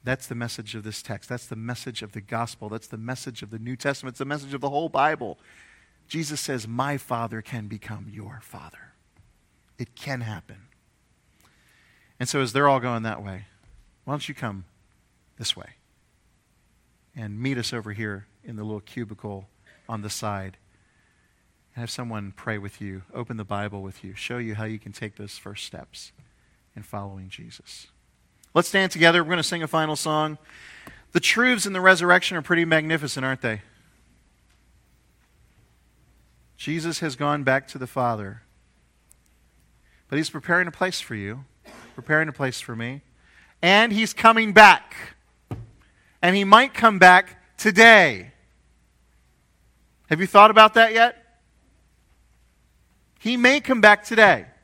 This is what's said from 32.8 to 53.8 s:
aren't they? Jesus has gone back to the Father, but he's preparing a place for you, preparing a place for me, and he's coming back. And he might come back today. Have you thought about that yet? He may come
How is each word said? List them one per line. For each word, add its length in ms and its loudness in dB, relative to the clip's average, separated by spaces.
aren't 160 -6
they? 220 -6
Jesus 440 -8
has 160 -6
gone 260 -4
back 260 0
to 100 -16
the 80 -10
Father, 560 -6
but 80 -4
he's 140 -4
preparing 380 -2
a 40 -14
place 280 -4
for 140 -12
you, 300 -10
preparing 340 -2
a 40 -10
place 280 -6
for 140 -14
me, 280 -10
and 300 4
he's 200 -2
coming 400 4
back. 420 10
And 120 2
he 100 0
might 280 8
come 260 2
back 380 8
today. 720 6
Have 120 -2
you 60 -2
thought 240 10
about 240 8
that 200 4
yet? 280 2
He 140 -2
may 220 4
come 200 0